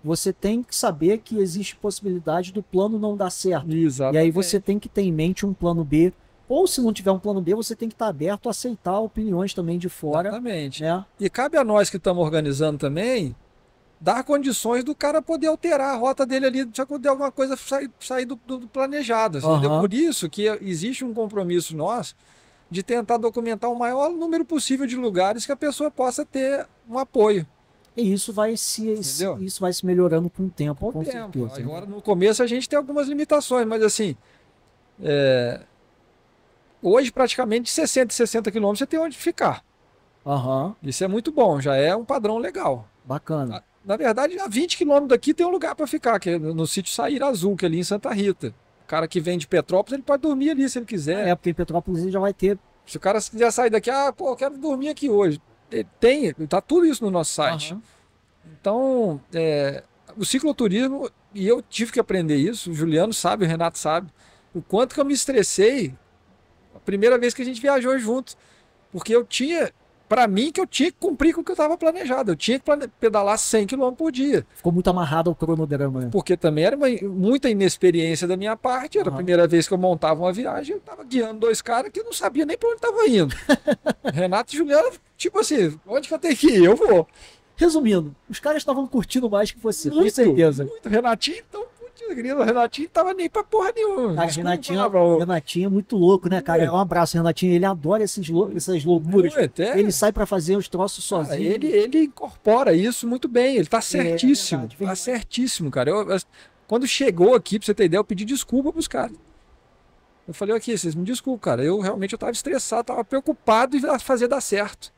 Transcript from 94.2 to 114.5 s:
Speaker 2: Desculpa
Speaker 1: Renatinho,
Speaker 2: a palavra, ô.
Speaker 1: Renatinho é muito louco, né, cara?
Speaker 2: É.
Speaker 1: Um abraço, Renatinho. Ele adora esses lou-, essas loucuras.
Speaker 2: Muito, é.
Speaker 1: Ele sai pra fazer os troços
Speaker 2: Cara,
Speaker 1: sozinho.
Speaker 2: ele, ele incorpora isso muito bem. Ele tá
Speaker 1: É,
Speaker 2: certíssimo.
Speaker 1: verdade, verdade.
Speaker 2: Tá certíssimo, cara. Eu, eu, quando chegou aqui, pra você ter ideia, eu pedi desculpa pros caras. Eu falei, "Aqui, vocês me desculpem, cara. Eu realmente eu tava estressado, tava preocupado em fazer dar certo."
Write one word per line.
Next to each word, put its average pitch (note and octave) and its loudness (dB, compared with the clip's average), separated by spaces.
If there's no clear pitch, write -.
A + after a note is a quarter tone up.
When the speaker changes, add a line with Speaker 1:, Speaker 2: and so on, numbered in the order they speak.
Speaker 2:
Desculpa E3+ -4
Speaker 1:
Renatinho, F3+ -2
Speaker 2:
a G3+ 0
palavra, F#3+ 2
ô. D#3+ 4
Speaker 1:
Renatinho F3 -2
é - 0
muito G3 0
louco, F#3 6
né, F3 0
cara? E3 2
Speaker 2:
É. E3 2
Speaker 1:
Um E3+ 0
abraço, E3+ 2
Renatinho. E3+ 2
Ele F3 2
adora F#3+ 0
esses F#3+ -6
lou-, F#3 2
essas F3 -2
loucuras. F3 4
Speaker 2:
Muito, E3+ 0
é. G3+ 0
Speaker 1:
Ele G#3 4
sai G#3 2
pra G#3 -2
fazer F#3 0
os G3 -2
troços F#3 -4
Speaker 2:
Cara, E3+ -2
Speaker 1:
sozinho. D#3+ -2
Speaker 2:
ele, B3 -2
ele C4 4
incorpora A#3+ 2
isso A3 0
muito B3+ -2
bem. B3 2
Ele F3 2
tá A3+ 0
Speaker 1:
É, A3 2
Speaker 2:
certíssimo. E3+ 2
Speaker 1:
verdade, A#2 -10
verdade. F#3+ -4
Speaker 2:
Tá - -8
certíssimo, A#3 -4
cara. C3 0
Eu, G3+ -2
eu, F#3+ 0
quando B3 0
chegou A3 4
aqui, G#3+ 0
pra - -8
você G#3 2
ter A3 4
ideia, E3+ 2
eu G#3+ 0
pedi G#3 -4
desculpa C4+ -2
pros D#4+ -4
caras. - -6
Eu E3+ -14
falei, G#3 -2
"Aqui, A3+ -2
vocês E3 -2
me E3+ -2
desculpem, B3 -4
cara. B2+ 0
Eu F3 0
realmente F#3+ -4
eu A3+ -8
tava - -6
estressado, A#3+ -4
tava B3 -4
preocupado C4 2
em C4+ 0
fazer A#3+ 0
dar C4 0
certo." - -4